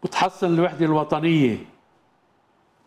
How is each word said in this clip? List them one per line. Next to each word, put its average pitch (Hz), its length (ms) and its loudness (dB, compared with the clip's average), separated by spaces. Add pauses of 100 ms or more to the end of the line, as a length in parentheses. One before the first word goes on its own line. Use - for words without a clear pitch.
وتحسن 180 500 -2
الوحدة 165 320 0
الوطنية، 151 720 2 (1300)